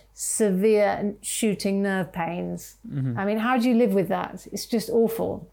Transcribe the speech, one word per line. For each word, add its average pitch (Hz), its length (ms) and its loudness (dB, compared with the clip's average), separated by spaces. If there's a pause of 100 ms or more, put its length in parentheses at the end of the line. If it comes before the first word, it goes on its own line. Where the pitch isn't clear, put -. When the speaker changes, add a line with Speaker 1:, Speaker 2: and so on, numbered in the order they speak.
(140)
Speaker 1:
severe 208 1040 2
shooting 196 640 -2
nerve 190 300 -2
pains? 175 640 -6 (120)
Speaker 2:
Mm-hmm. 131 300 -2
Speaker 1:
I 196 60 -2
mean, 214 140 0
how 247 200 2
do 233 100 2
you 247 60 4
live 226 180 4
with 196 160 2
that? 185 440 -4
It's 202 140 -8
just 220 240 -2
awful. 220 640 0